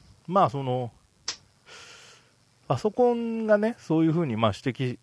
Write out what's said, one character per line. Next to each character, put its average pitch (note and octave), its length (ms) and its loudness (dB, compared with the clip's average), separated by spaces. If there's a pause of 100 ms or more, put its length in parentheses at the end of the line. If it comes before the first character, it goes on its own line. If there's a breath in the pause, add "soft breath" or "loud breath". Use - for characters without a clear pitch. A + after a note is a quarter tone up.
(280)
ま F3+ 180 2
あ、 C3 40 -2
そ C#3 140 -6
の、 B2+ 280 -4 (1800 loud breath)
パ C3+ 100 0
ソ G#3 140 -2
コ A#3+ 220 2
ン A3+ 340 -4
が G#3+ 100 6
ね、 A3 220 0
そ D#3+ 200 0
う D#3+ 60 4
い D#3+ 40 4
う - 20 2
ふ E3+ 100 0
う E3 40 0
に、 A#2+ 120 -2
ま A2+ 120 4
あ、 G2 40 0
私 - 80 -12
的 B2+ 420 -4